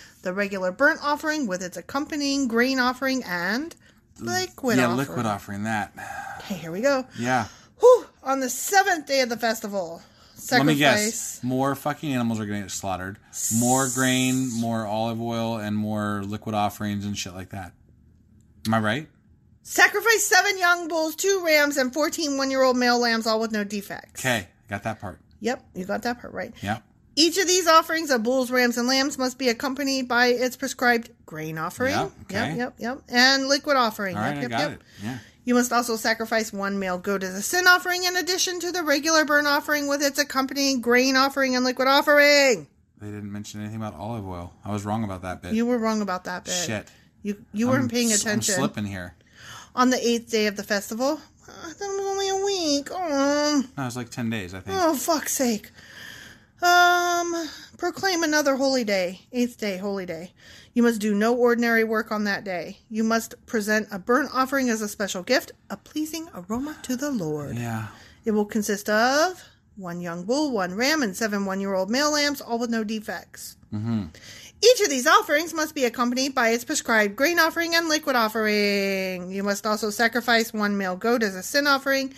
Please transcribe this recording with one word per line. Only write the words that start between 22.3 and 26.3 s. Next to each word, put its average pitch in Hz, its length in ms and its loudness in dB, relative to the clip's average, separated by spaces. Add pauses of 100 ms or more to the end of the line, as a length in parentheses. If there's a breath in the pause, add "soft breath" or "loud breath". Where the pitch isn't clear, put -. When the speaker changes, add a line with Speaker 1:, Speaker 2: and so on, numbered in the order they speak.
Speaker 1:
one-year-old 262 400 2
male 247 220 4
lambs, 226 280 0
all 220 120 2
with 220 120 -2
no 208 120 -2
defects. - 580 -10
Speaker 2:
Okay, 117 260 0 (220)
got 101 140 -6
that 110 160 -6
part. 87 200 -12 (200)
Speaker 1:
Yep, 247 240 -4 (120)
you 185 100 -8
got 208 180 -4
that 240 180 -4
part - 120 -14